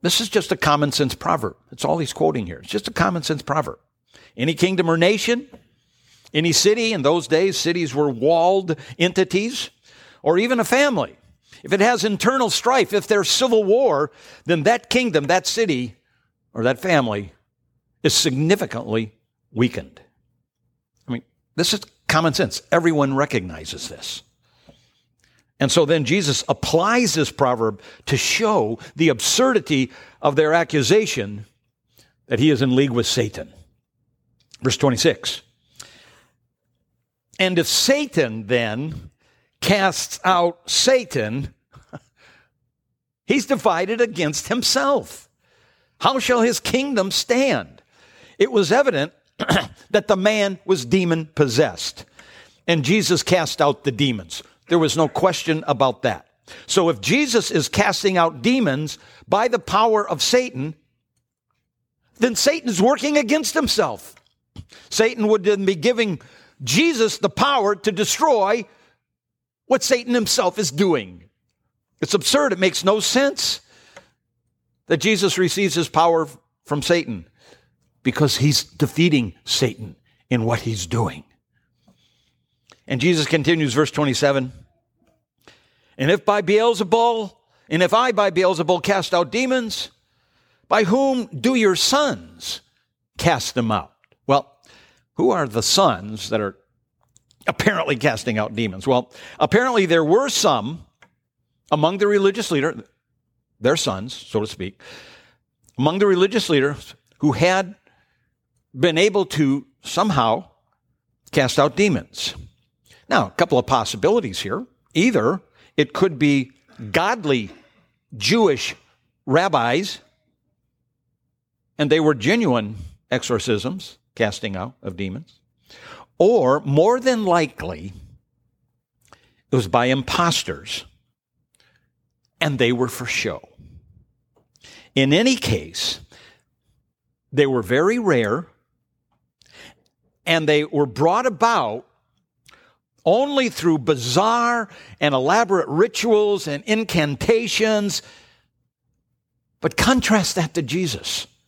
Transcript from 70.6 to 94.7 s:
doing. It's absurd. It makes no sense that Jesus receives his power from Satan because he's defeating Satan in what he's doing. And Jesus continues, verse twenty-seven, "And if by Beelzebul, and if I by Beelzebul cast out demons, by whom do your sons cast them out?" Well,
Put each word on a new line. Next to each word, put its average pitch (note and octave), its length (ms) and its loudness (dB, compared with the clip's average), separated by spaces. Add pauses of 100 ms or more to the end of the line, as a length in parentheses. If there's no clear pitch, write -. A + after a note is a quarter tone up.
doing. B2 540 -2 (760)
It's - 140 -4
absurd. C4+ 400 2
It F3 40 -12
makes F#3 260 0
no G#3 160 2
sense - 600 -2 (1300)
that E3 100 0
Jesus G3 400 0
receives F#3 380 0
his E3 160 -2
power E3 360 2 (380)
from D3 160 -4
Satan A#2+ 460 -2 (760)
because C3+ 360 0
he's C#3+ 260 2
defeating D3 720 0 (100)
Satan A2 520 -4 (340)
in A#2+ 140 0
what A#2 160 -2
he's G#2 260 -6
doing. A2 380 -4 (1600)
And B2+ 140 -4
Jesus D#3+ 240 2
continues, D3+ 480 0
verse C#3+ 180 2
twenty-seven, C#3 600 0 (1400)
"And C3+ 140 0
if G3 160 2
by G#3 160 2
Beelzebul, A3 920 2 (360)
and E3 120 2
if F3+ 120 2
I B3 180 2
by G3+ 180 2
Beelzebul F3 520 0
cast G3 320 -2
out F3 180 0
demons, B3 580 -4 (760)
by G#3+ 160 2
whom B3+ 440 0
do F#3+ 260 -2
your G#3 220 2
sons A3+ 840 -2 (560)
cast D3+ 380 0
them A#2 180 0
out?" E2+ 220 -4 (320)
Well, - 280 0 (600)